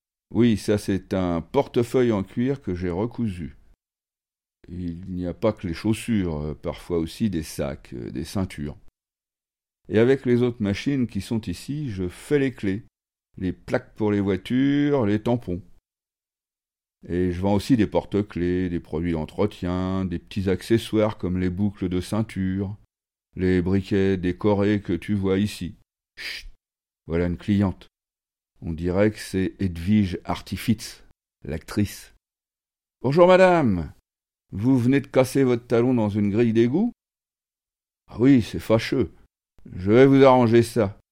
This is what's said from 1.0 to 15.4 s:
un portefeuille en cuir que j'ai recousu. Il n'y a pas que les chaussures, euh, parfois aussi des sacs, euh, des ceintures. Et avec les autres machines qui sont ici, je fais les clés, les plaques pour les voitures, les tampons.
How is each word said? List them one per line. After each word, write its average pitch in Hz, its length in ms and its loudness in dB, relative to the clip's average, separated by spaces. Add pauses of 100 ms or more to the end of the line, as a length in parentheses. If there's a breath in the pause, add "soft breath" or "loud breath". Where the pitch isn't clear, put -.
un 87 260 0
portefeuille 123 720 0
en 98 100 -2
cuir 127 400 -4
que 92 120 -6
j'ai 90 160 -4
recousu. 95 640 -6 (1120)
Il 87 320 -10 (100)
n'y 90 160 -6
a 85 80 -6
pas 110 180 0
que - 140 -10
les 82 80 -4
chaussures, 104 640 -2
euh, 76 160 -6
parfois 85 440 -6
aussi 82 300 -4
des 85 140 -4
sacs, 71 500 -10
euh, 60 180 -12
des 64 140 -8
ceintures. 73 520 -6 (1120)
Et 104 100 0
avec 131 260 4
les 120 180 2
autres 120 200 -2
machines 120 440 -2
qui 101 140 -6
sont 113 220 -4
ici, 135 480 -8
je 95 180 -6
fais - 300 -2
les 135 140 0
clés, 98 320 -4 (520)
les 92 160 -4
plaques - 420 -6
pour 107 160 0
les 101 100 2
voitures, 135 840 0
les 104 160 0
tampons. 107 420 -4 (1400)